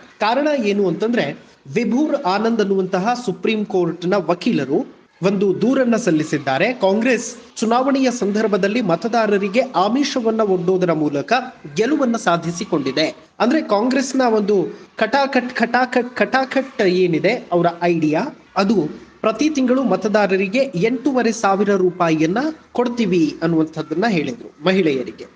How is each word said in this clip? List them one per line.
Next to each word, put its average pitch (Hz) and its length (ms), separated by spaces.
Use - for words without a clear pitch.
ಕಾರಣ 247 280
ಏನು 202 240
ಅಂತಂದ್ರೆ, 175 440
ವಿಭೂರ್ 269 480
ಆನಂದ್ 220 380
ಅನ್ನುವಂತಹ 190 540
ಸುಪ್ರೀಂ 214 400
ಕೋರ್ಟ್ನ 175 500
ವಕೀಲರು 170 840
ಒಂದು 190 400
ದೂರನ್ನ 247 340
ಸಲ್ಲಿಸಿದ್ದಾರೆ. 156 760
ಕಾಂಗ್ರೆಸ್ 226 640
ಚುನಾವಣೆಯ 262 540
ಸಂದರ್ಭದಲ್ಲಿ 208 680
ಮತದಾರರಿಗೆ 208 800
ಆಮಿಷವನ್ನ 226 800
ಒಡ್ಡೋದರ 180 520
ಮೂಲಕ 147 400
ಗೆಲುವನ್ನ 247 400
ಸಾಧಿಸಿಕೊಂಡಿದೆ. 160 1000
ಅಂದ್ರೆ 269 220
ಕಾಂಗ್ರೆಸ್ನ 262 680
ಒಂದು 208 500
ಖಟಾಖಟ್, 254 600
ಖಟಾಖಟ್, 240 600
ಖಟಾಖಟ್ 262 680
ಏನಿದೆ 180 520
ಅವರ 175 320
ಐಡಿಯಾ, 165 440
ಅದು 190 500
ಪ್ರತಿ 220 300
ತಿಂಗಳು 262 340
ಮತದಾರರಿಗೆ 202 720
ಎಂಟೂವರೆ 233 580
ಸಾವಿರ 202 420
ರೂಪಾಯಿಯನ್ನ 175 640
ಕೊಡ್ತೀವಿ 220 720
ಅನ್ನುವಂಥದ್ದನ್ನ 160 640
ಹೇಳಿದ್ರು 147 560
ಮಹಿಳೆಯರಿಗೆ. 165 720